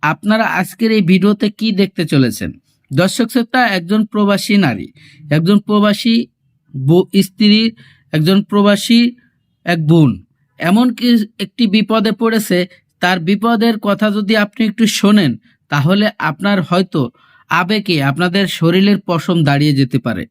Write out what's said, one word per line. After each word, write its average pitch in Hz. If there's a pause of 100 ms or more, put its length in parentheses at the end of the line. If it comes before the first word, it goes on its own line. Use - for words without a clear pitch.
আপনারা 208
আজকের 208
এই 220
ভিডিওতে 190
কি 208
দেখতে 190
চলেছেন। 127 (420)
দর্শক 185
শ্রোতা, 247
একজন 196
প্রবাসী 202
নারী, 120 (420)
একজন 165
প্রবাসী 208 (580)
বউ, 143 (200)
স্ত্রী, 214 (500)
একজন 156
প্রবাসী 202 (680)
এক 170
বোন 156 (480)
এমন 208
কি 247 (320)
একটি 196
বিপদে 220
পড়েছে, 220 (420)
তার 180
বিপদের 214
কথা 202
যদি 208
আপনি 208
একটু 220
শোনেন, 196 (380)
তাহলে 175 (140)
আপনার 185
হয়তো 175 (480)
আবেগে 180
আপনাদের 175
শরীরের 185
পশম 170
দাঁড়িয়ে 143
যেতে 135
পারে। 107